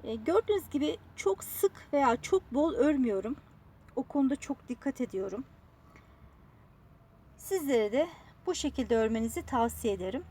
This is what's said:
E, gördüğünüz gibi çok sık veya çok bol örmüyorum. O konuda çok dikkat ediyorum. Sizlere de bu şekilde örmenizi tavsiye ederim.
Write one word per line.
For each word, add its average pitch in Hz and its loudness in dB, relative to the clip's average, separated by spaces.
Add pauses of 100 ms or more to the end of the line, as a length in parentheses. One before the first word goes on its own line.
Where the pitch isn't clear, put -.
E, 220 -4
gördüğünüz 359 0
gibi 302 -2 (200)
çok - 0
sık - 0 (200)
veya 269 4
çok - -2
bol 302 2
örmüyorum. 247 2 (600)
O 269 -4
konuda 277 0
çok - -10
dikkat 262 -6
ediyorum. 196 -6 (1900)
Sizlere 277 0
de 302 2 (380)
bu 359 0
şekilde 262 0
örmenizi 226 0
tavsiye 233 0
ederim. 196 -6